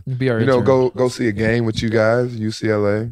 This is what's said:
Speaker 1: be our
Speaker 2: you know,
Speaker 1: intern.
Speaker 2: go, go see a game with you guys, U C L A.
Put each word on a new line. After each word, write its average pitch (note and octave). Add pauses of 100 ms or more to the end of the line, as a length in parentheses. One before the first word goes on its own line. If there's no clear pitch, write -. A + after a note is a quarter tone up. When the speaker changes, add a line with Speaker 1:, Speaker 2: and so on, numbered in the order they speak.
(160)
Speaker 1:
be C3
our A2+
Speaker 2:
you A#2
know, C3+
Speaker 1:
intern. A#2
Speaker 2:
go, C3
go B2+
see B2
a A2
game A2
with A2
you A2+
guys, A#2
U A2
C A2
L G#2
A. G#2+